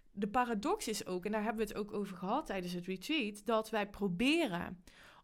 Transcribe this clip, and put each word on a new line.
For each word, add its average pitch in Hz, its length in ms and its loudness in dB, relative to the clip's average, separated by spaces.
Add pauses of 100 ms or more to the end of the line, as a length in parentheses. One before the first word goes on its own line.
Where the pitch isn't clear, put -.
(120)
de 202 160 -2
paradox 247 600 2
is 214 180 -2
ook, 180 200 -4
en 208 60 0
daar 214 120 0
hebben 220 240 0
we 208 60 -8
het - 80 -2
ook 208 120 -6
over 190 240 -4
gehad 214 280 0
tijdens 180 280 -4
het 175 120 -6
retreat, 208 600 -2
dat 220 240 2
wij 208 200 0
proberen 208 960 2 (400)